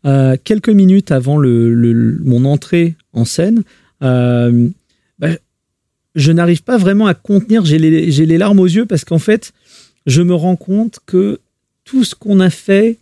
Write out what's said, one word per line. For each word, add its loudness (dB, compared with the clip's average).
euh, 2
quelques -2
minutes 2
avant -2
le, 2
le, 2
le, 0
mon 0
entrée -2
en -2
scène, -2
euh, 0
bah, -4
je 0
n'arrive 0
pas -2
vraiment 0
à 0
contenir, -2
j'ai 2
les, 0
j'ai 2
les 0
larmes 2
aux 2
yeux 0
parce -4
qu'en -4
fait, -2
je 2
me 0
rends -2
compte -6
que -2
tout -2
ce -8
qu'on 0
a 2
fait -2